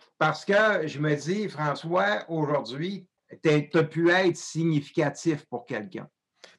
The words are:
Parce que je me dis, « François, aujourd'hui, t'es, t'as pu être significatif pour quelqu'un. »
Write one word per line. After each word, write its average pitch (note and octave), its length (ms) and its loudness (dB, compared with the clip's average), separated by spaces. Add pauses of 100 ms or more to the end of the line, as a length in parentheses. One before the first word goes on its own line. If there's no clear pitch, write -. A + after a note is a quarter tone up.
(180)
Parce D#3 260 0
que G3+ 420 4
je C#3 120 -8
me D3+ 160 2
dis, « F3 360 -4
François, E3 800 -2
aujourd'hui, D3+ 800 -4 (360)
t'es, D3+ 280 4
t'as E3 120 4
pu D#3+ 280 2
être F3+ 260 4
significatif D#3 1120 -2
pour - 200 -10
quelqu'un. » G#2 420 -10 (500)